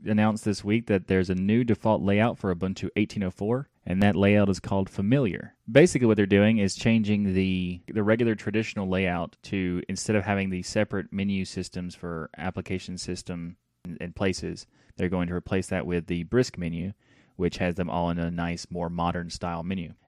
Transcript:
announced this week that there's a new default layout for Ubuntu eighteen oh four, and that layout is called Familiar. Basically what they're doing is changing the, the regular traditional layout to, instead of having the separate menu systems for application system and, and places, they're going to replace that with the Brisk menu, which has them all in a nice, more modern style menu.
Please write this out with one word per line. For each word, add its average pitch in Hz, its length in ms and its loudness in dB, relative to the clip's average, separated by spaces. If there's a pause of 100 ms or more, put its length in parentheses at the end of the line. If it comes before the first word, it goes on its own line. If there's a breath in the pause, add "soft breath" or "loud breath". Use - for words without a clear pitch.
announced 107 400 2
this 101 200 -2
week 110 220 0
that 98 200 2
there's 95 240 2
a 95 60 0
new 104 260 2
default 110 400 2
layout 104 360 2
for 98 140 0
Ubuntu 92 440 -4
eighteen 104 260 0
oh 92 80 -2
four, 120 380 -4 (160)
and 90 180 0
that 101 140 4
layout 101 320 6
is 95 100 0
called 98 320 -2
Familiar. 107 640 -2 (160)
Basically 135 380 6
what 110 80 6
they're 104 100 6
doing 104 320 6
is 98 160 0
changing 104 600 2
the, 92 520 0
the 107 160 -2
regular 113 320 2
traditional 104 540 -4
layout 90 560 -2
to, 90 440 -2
instead 98 280 -2
of 98 80 0
having 98 260 0
the 90 120 -4
separate 101 500 -4
menu 98 320 -2
systems 90 500 -8
for 85 420 -10
application 92 640 -8
system 87 580 -10 (280)
and, 85 160 -10
and 85 160 -12
places, 90 500 -4 (300 soft breath)
they're 92 120 -2
going 90 200 -2
to 87 60 -4
replace 92 340 -4
that 92 180 -4
with 87 220 -2
the 87 160 -4
Brisk 120 340 0
menu, 87 340 -6 (440 soft breath)
which 87 220 -2
has 90 180 0
them 90 120 -4
all 87 220 -2
in 85 80 -2
a 85 120 -2
nice, 85 400 -6
more 85 200 -4
modern 85 400 -2
style 85 320 -8
menu. 87 320 -6 (140)